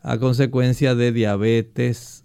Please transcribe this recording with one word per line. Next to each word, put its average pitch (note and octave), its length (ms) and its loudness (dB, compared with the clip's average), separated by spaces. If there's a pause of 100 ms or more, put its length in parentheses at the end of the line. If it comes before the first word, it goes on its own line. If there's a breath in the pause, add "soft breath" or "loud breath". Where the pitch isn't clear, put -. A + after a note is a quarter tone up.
a A#2+ 180 -4
consecuencia B2+ 800 2
de A#2+ 160 2
diabetes, A2+ 1120 -2